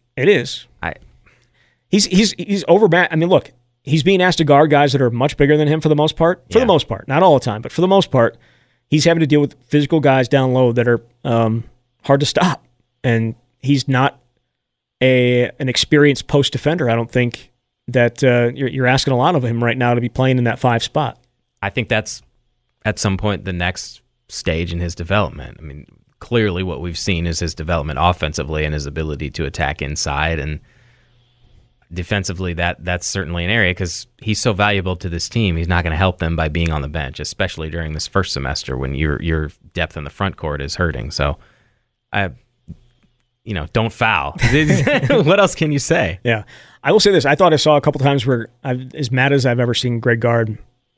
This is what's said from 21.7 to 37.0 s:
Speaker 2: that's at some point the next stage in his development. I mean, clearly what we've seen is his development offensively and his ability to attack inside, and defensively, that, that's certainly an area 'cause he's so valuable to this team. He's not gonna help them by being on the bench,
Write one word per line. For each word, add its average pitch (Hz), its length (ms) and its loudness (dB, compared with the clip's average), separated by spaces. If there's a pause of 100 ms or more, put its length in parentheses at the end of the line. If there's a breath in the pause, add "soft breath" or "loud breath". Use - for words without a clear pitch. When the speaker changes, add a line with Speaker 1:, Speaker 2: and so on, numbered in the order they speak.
Speaker 2:
that's - 360 -4 (600)
at 107 160 -2
some 98 180 0
point 104 280 -4
the 95 80 -6
next 87 480 -6 (260)
stage 85 460 -4
in 85 60 -6
his 87 160 -6
development. 80 640 -4
I - 40 -20
mean, 71 220 -16 (340)
clearly 104 440 0
what 82 180 -6
we've 85 160 -8
seen 85 300 -2
is 82 120 -4
his 82 140 -4
development 78 480 -4
offensively 76 640 -2
and 76 80 -4
his 73 140 -6
ability 73 420 -8
to 76 160 -8
attack 71 360 -6
inside, 76 580 -4
and 73 200 -6 (1300)
defensively, 90 600 -4
that, 85 300 -4
that's 90 220 -4
certainly 85 380 -6
an 90 80 -2
area 104 240 2
'cause - 320 -8 (100)
he's 110 220 -4
so 113 140 0
valuable 95 420 0
to 87 140 -8
this 82 200 -6
team. 104 260 0
He's 82 120 -2
not 87 160 0
gonna 82 120 -2
help 92 220 0
them 82 180 -2
by 80 140 -2
being 82 220 -2
on 76 100 -2
the 69 60 -6
bench, 73 320 -10